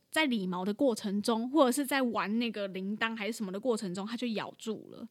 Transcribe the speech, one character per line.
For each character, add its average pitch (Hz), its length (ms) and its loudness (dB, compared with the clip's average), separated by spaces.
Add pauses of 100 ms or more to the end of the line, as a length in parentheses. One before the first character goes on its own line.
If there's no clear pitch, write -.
(120)
在 311 140 2
理 233 200 0
毛 180 180 -2
的 202 100 0
过 254 200 4
程 208 280 -2
中， 233 280 0
或 285 160 6
者 240 60 4
是 277 140 0
在 269 160 2
玩 214 360 2
那 240 140 0
个 202 160 -4
铃 190 300 -4
铛 226 180 -2
还 214 100 -4
是 226 80 -2
什 226 100 -6
么 185 80 -4
的 190 80 -4
过 240 180 2
程 185 180 -4
中， 196 100 -4
它 226 120 -6
就 247 100 -2
咬 196 300 -4
住 107 340 -8
了。 220 200 -14